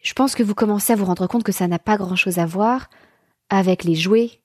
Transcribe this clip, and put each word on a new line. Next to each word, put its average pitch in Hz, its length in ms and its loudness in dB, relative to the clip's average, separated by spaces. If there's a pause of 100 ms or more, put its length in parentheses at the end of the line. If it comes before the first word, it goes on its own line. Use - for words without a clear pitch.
Je - 140 -8
pense 262 200 0
que - 80 0
vous 208 120 0
commencez 208 380 0
à 226 40 4
vous 202 80 0
rendre 180 220 0
compte 233 180 -2
que 196 80 -2
ça 180 160 -2
n'a 175 100 -2
pas 214 180 0
grand-chose 185 420 -2
à 170 80 0
voir 214 440 -2 (600)
avec 185 340 2
les 170 100 2
jouets 214 500 0